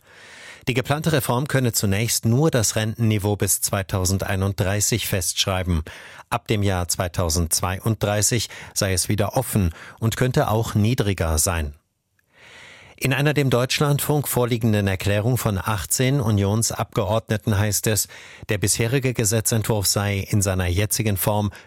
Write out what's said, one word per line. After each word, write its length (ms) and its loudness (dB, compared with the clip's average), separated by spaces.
Die 60 0
geplante 360 0
Reform 380 0
könne 240 2
zunächst 520 0
nur 280 4
das 240 2
Rentenniveau 580 0
bis 280 -2
zweitausendeinunddreißig 1500 0
festschreiben. 720 -2
Ab 160 -4
dem 160 0
Jahr 240 0
zweitausendzweiunddreißig 1600 -2
sei 200 0
es 160 -2
wieder 280 0
offen 380 0
und 180 -2
könnte 320 2
auch 280 0
niedriger 640 2
sein. 360 -2
In 160 0
einer 220 2
dem 160 2
Deutschlandfunk 800 2
vorliegenden 580 2
Erklärung 500 0
von 220 0
achtzehn 640 0
Unionsabgeordneten 1400 0
heißt 300 0
es, 180 0
der 100 0
bisherige 560 0
Gesetzentwurf 760 0
sei 300 0
in 240 0
seiner 260 0
jetzigen 480 0
Form 340 0